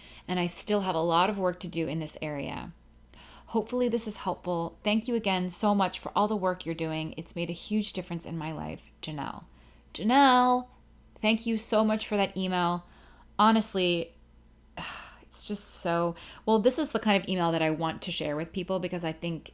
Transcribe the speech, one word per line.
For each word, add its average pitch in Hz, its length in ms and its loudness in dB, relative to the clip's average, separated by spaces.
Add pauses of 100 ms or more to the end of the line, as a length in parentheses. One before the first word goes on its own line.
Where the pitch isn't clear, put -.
(280)
and 180 120 -2
I 175 80 2
still 202 340 -2
have 185 140 0
a 160 60 2
lot 170 280 4
of 202 80 -2
work 180 220 0
to 180 80 -8
do 165 200 -2
in 156 120 -4
this 156 220 -8
area. - 520 -6 (760)
Hopefully 240 420 0
this 226 180 -2
is 208 100 -8
helpful. 175 680 -4
Thank 214 240 2
you 240 80 0
again 190 340 0
so 208 260 2
much 196 240 0
for - 160 -10
all 208 120 2
the 214 80 -2
work 185 300 -2
you're 165 100 -4
doing. 160 420 -4
It's 165 180 -12
made 170 140 -4
a 170 40 -6
huge 208 400 -4
difference 175 320 -6
in 165 120 -6
my 156 140 -6
life. 156 300 -8 (200)
Janelle. - 420 -8 (500)
Janelle, 247 760 6 (540)
thank 220 240 2
you 226 120 0
so 220 260 2
much 214 240 0
for 208 100 0
that 196 200 0
email. 180 500 0 (500)
Honestly, 196 760 4 (640)
<sighs> - 460 -12
it's - 240 -10
just - 340 -6
so, 170 340 0 (300)
well, 220 140 6
this 240 200 6
is 302 100 -2
the 220 100 -2
kind 202 220 4
of - 80 -8
email 175 220 2
that 165 100 2
I 160 80 4
want 160 340 -2
to 175 80 -6
share 147 240 -4
with 165 160 -6
people 185 280 -4
because 180 240 -4
I 160 80 -2
think 165 420 -8